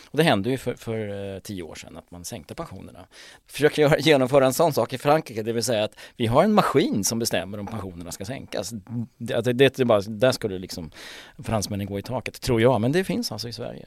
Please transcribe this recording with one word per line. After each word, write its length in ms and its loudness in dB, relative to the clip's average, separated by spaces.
Och 60 -10
det 60 6
hände 260 2
ju 80 -2
för, 180 -6
för, 600 -8
eh, 40 -12
tio 240 -10
år 120 -14
sedan 220 -18
att 140 -20
man 140 -14
sänkte 300 -14
pensionerna. 500 -14
Försöker 340 2
jag 180 6
genomföra 460 6
en 80 2
sån 200 2
sak 200 -2
i 40 -4
Frankrike, 460 0
det 100 -2
vill 100 -2
säga 200 0
att 120 -4
vi 100 0
har 160 6
en 100 4
maskin 500 2
som 160 -2
bestämmer 400 -4
om 80 -8
pensionerna 440 -12
ska 140 -12
sänkas. 480 -8
Det, 240 -4
det, 120 0
det 260 4
är 60 2
bara, 160 6
där 300 2
skulle 280 -4
liksom 320 -12
fransmännen 440 -4
gå 120 -6
i 20 -6
taket, 400 -8
tror 200 2
jag. 200 6
Men 100 2
det 120 2
finns 280 -4
alltså 160 -8
i 60 -12
Sverige. 340 -12